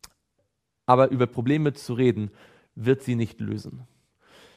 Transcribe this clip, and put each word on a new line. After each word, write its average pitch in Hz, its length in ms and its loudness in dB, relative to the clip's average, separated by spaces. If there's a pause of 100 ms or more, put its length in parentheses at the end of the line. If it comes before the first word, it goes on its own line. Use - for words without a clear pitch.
(880)
aber 127 240 6
über 123 160 2
Probleme 135 460 -2
zu - 200 -12
reden, 110 380 0 (440)
wird 127 280 0
sie 123 120 -4
nicht 117 240 -4
lösen. 107 480 -10 (680)